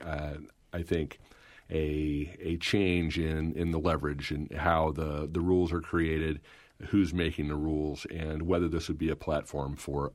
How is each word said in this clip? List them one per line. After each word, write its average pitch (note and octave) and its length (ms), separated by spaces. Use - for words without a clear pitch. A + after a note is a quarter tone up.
uh, D2+ 280
I F2 100
think, E2 380
a, D2+ 680
a E2 160
change F2 600
in, D#2+ 360
in E2+ 180
the E2 80
leverage D2 540
and D2 180
how D#2+ 400
the, D2+ 400
the E2+ 100
rules F2+ 320
are E2+ 80
created, D#2+ 600
who's F#2 260
making D#2 320
the D2 80
rules, D2+ 520
and D#2 360
whether F2 240
this D#2+ 220
would D2+ 100
be D#2+ 120
a D2+ 40
platform C#2+ 640
for C#2 380